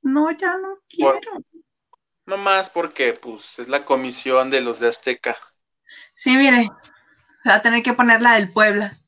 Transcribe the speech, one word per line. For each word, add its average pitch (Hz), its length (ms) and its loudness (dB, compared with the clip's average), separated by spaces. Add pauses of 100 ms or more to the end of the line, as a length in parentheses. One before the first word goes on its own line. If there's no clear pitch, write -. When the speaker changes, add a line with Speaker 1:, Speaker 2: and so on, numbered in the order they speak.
Speaker 1:
"No, 302 300 0
ya 359 260 -4
no 381 160 -10 (240)
Speaker 2:
Por 523 220 2
Speaker 1:
quiero". 392 240 -16 (800)
Speaker 2:
No 196 100 -8
más 196 320 -2
porque, 151 460 -4
pues, - 440 -18
es 120 100 -14
la 143 180 -4
comisión 131 640 -2
de 135 100 0
los 117 200 -6
de 117 80 2
Azteca. 117 460 -6 (800)
Speaker 1:
Sí, 254 220 0
mire, 247 320 4 (800)
va 196 60 6
a 208 80 2
tener 233 200 0
que 233 120 0
poner 233 260 4
la 240 140 4
del 202 180 0
Puebla. 208 560 0